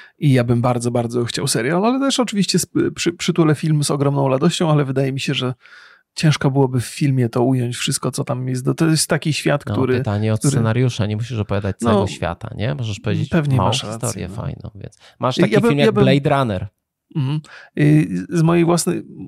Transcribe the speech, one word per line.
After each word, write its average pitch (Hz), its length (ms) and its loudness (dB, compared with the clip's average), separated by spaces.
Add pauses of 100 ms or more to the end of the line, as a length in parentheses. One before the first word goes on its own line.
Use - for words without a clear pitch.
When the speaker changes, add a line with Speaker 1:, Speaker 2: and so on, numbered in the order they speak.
(200)
Speaker 1:
I 143 140 4
ja 123 100 4
bym 120 180 2
bardzo, 120 300 0
bardzo 120 340 -2
chciał - 220 -4
serial, 156 380 0
ale 254 140 0
też 269 200 -2
oczywiście 202 360 0 (100)
sp-, - 300 -2
przy-, - 180 -2
przytulę 160 420 2
film 151 280 0
z - 80 -2
ogromną 139 380 0
radością, 160 420 2
ale 147 140 4
wydaje 135 280 -2
mi 139 60 -4
się, 147 140 -4
że 123 200 -4 (640)
ciężko 151 360 2
byłoby 131 300 2
w - 40 -4
filmie 131 440 0
to 123 140 0
ująć 123 320 0
wszystko, - 360 -4
co 139 120 -6
tam 127 240 -6
jest. 127 180 -4 (120)
To 160 100 2
jest 160 220 0
taki 160 240 0
świat, 147 320 -2
Speaker 2:
No, 104 80 -4
Speaker 1:
który, 127 240 0
Speaker 2:
pytanie 110 360 0
od 110 60 0
Speaker 1:
który 143 120 -2
Speaker 2:
scenariusza, 117 540 0
nie 107 100 -2
musisz 117 240 -6
opowiadać 101 420 -4
Speaker 1:
No, 120 80 0
Speaker 2:
całego 101 180 2
świata, - 480 -6
nie? 120 200 -4
Możesz 110 240 -6
powiedzieć 131 300 -2
Speaker 1:
pewnie 147 280 0
Speaker 2:
małą 95 120 2
Speaker 1:
masz - 140 -2
rację, 113 160 -10
Speaker 2:
historię 98 280 -6
Speaker 1:
no. 95 80 -12
Speaker 2:
fajną, - 400 -10
więc - 220 -16 (220)
masz 127 180 -2
Speaker 1:
Ja 170 60 4
Speaker 2:
taki 208 120 2
Speaker 1:
bym, 202 140 6
Speaker 2:
film 143 100 2
Speaker 1:
ja 143 60 6
Speaker 2:
jak - 100 4
Speaker 1:
bym - 80 6
Speaker 2:
Blade 143 260 4
Runner. 113 380 0 (480)
Speaker 1:
Mhm. 147 240 -2 (400)
Y, 151 500 4
z 170 120 0
mojej 170 240 4
własnej, 170 380 0 (240)